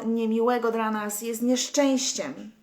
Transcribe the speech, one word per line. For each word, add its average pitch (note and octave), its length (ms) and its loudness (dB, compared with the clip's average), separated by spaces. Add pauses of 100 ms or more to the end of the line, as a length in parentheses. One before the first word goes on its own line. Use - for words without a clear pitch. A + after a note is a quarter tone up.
niemiłego A3+ 640 2
dla A3 200 0
nas, G#3 300 -4
jest A#3 200 -6
nieszczęściem. B3 1120 0 (120)